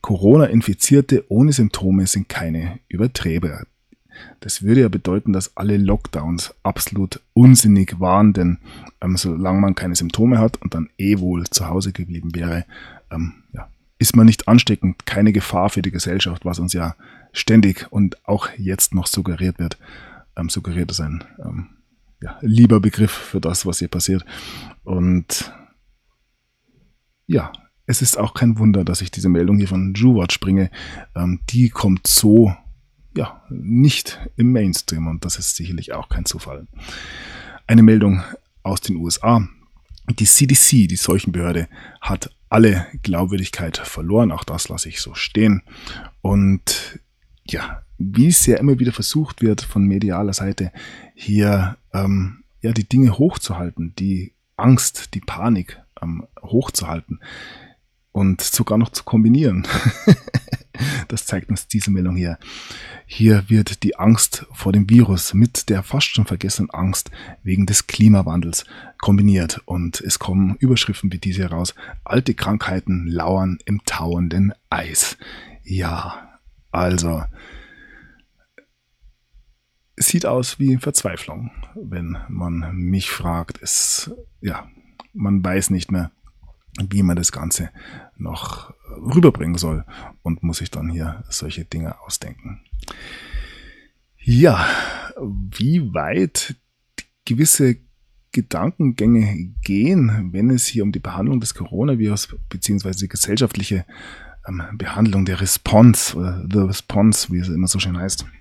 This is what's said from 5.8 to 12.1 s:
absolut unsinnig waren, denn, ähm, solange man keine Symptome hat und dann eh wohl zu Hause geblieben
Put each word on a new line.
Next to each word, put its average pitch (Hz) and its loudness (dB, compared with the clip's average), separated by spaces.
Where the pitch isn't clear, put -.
absolut - -4
unsinnig 107 8
waren, 95 4
denn, 87 0
ähm, 92 0
solange 92 0
man 98 4
keine 90 -4
Symptome 113 2
hat 110 2
und - -6
dann 82 -4
eh 98 2
wohl 90 -2
zu - -4
Hause 92 -4
geblieben 85 -8